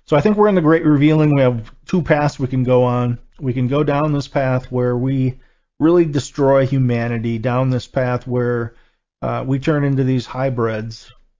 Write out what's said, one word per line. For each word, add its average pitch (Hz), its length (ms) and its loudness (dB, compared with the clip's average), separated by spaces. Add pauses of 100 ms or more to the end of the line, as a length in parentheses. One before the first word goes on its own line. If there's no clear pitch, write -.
So 151 120 0
I 147 40 4
think 214 160 2
we're 208 120 4
in 202 60 2
the 180 60 2
great 160 240 2
revealing. 151 500 4
We 139 80 4
have 120 300 0 (140)
two 180 160 0
paths 147 360 0
we 135 80 -2
can 131 160 -2
go 127 220 2
on. 123 340 0 (220)
We 131 120 -4
can 123 160 -2
go 143 140 0
down 147 300 0
this 143 160 -4
path 131 420 -2
where 123 260 0
we 131 440 -2 (380)
really 170 260 4
destroy 139 640 0
humanity, 120 720 -2
down 127 320 -2
this 123 160 -4
path 123 400 -4
where, 120 480 -2 (480)
uh, 120 240 -6
we 135 120 -2
turn 147 260 -2
into 135 200 0
these 127 220 -2
hybrids. 113 840 -6 (300)